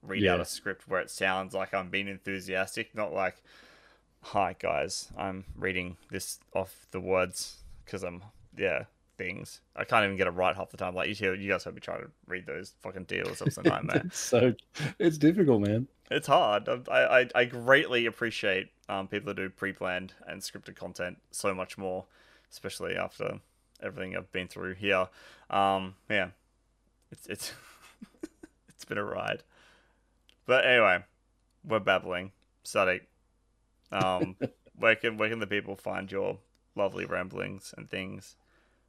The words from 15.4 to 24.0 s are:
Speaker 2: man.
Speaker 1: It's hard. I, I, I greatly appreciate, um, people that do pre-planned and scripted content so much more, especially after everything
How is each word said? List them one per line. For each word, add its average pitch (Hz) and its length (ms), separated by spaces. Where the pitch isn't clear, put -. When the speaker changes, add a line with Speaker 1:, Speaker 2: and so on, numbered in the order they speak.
Speaker 2:
man. 107 260
Speaker 1:
It's 139 160
hard. 120 420
I, 123 520
I, 123 140
I 123 100
greatly 123 600
appreciate, 107 680
um, 98 200
people 101 200
that 101 140
do 95 80
pre-planned 92 640
and 92 140
scripted - 340
content 90 460
so 101 220
much 92 240
more, 92 280
especially 92 440
after 92 460
everything 95 360